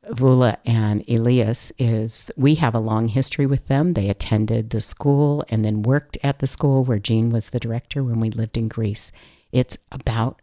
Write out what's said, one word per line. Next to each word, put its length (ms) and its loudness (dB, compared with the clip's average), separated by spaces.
Vula 560 2
and 440 0
Elias 680 0
is 580 -2
we 180 4
have 200 0
a 40 0
long 280 0
history 380 0
with 220 -2
them. 260 2
They 160 0
attended 600 -2
the 120 -2
school 680 0
and 160 0
then 180 0
worked 380 0
at 180 -2
the 80 -2
school 360 2
where 160 0
Jean 300 0
was 200 -2
the 100 -4
director 440 -4
when 160 -2
we 100 0
lived 280 -4
in 100 -2
Greece. 440 -4
It's 260 0
about 520 -4